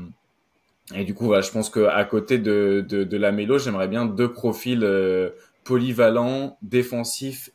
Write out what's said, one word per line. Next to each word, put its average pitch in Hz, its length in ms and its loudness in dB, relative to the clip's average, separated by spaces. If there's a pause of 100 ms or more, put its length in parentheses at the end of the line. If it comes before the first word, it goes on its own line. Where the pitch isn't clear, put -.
(960)
et 98 80 -4
du 95 100 -4
coup, 113 120 -4
voilà, 104 160 4
je 95 100 -6
pense 107 180 -4
que 107 160 2
à 101 180 2
côté 127 360 0
de, 101 500 2
de, 101 140 0
de 98 140 -4
Lamelo, 104 420 2
j'aimerais 104 280 -2
bien 117 200 -2
deux 113 260 0
profils, 120 500 -2
euh, 95 460 2 (340)
polyvalents, 123 1000 2
défensifs 123 920 -4